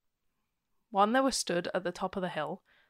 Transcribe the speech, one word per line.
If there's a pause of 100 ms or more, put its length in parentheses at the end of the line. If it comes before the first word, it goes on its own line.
(880)
When
they
were
stood
at
the
top
of
the
hill, (260)